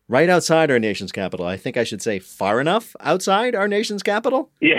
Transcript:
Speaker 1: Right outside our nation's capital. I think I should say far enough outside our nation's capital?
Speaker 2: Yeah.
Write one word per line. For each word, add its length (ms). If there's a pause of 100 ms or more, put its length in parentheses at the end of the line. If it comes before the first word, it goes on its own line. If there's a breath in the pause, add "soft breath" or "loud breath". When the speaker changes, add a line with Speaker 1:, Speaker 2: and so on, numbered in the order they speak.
Speaker 1:
Right 200
outside 440
our 80
nation's 320
capital. 340
I 100
think 200
I 80
should 180
say 160
far 420
enough 380
outside 560
our 140
nation's 340
capital? 480 (100)
Speaker 2:
Yeah. 180